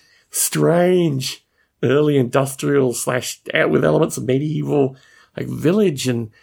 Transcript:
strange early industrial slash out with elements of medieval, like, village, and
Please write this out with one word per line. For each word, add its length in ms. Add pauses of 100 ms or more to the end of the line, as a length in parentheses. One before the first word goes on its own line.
(300)
strange 1160 (360)
early 360
industrial 760
slash 480 (120)
out 180
with 120
elements 340
of 80
medieval, 720 (400)
like, 120
village, 600
and 220 (140)